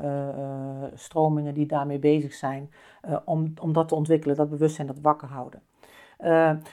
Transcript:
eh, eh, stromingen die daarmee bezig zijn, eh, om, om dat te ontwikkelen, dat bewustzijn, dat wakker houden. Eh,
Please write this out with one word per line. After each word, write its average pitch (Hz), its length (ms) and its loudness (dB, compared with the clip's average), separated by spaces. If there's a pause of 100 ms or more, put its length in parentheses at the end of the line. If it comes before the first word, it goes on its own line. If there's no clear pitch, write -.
eh, 143 260 -4
eh, 135 640 -8
stromingen 151 600 0
die 147 120 0
daarmee 143 340 -2
bezig 147 340 2
zijn, 139 400 -8 (280)
eh, 156 240 -4
om, 160 360 -2
om 160 120 -2
dat 160 140 4
te 160 80 0
ontwikkelen, 151 400 2
dat 147 140 2
bewustzijn, 151 380 0
dat 135 120 -10
wakker 147 280 2
houden. 131 340 -14 (560)
Eh, 165 340 4 (220)